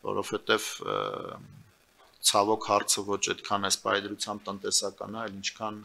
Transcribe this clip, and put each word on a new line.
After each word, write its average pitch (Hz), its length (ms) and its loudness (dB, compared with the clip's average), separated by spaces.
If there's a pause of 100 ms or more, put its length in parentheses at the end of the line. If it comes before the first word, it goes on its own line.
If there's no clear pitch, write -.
որովհետև, 101 680 0 (120)
ը, - 160 -2 (1300)
ցավոք 107 500 4
հարցը 101 400 4
ոչ 98 100 0 (140)
այդքան 98 320 -2
այս - 160 2
պայդրությամբ 101 640 -2
տնտեսական 101 680 -2
է, 113 60 -6
այլ 98 160 -8
ինչքան 107 460 -6